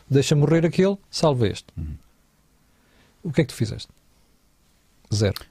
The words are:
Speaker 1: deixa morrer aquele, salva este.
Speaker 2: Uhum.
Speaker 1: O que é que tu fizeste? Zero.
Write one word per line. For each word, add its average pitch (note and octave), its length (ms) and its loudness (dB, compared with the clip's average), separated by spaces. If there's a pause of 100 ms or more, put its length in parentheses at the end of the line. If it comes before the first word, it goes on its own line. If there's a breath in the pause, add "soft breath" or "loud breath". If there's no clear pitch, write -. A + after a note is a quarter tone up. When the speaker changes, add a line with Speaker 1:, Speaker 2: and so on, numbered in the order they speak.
Speaker 1:
deixa C#3 260 4
morrer D3+ 300 2
aquele, F#3 320 2 (140)
salva B2+ 360 0
este. - 200 -6 (100)
Speaker 2:
Uhum. D#2 240 -10 (1200 soft breath)
Speaker 1:
O E3 60 -6
que D3 80 0
é D3+ 60 2
que - 80 -14
tu - 20 -14
fizeste? A2 320 -6 (1300)
Zero. G#2 380 -2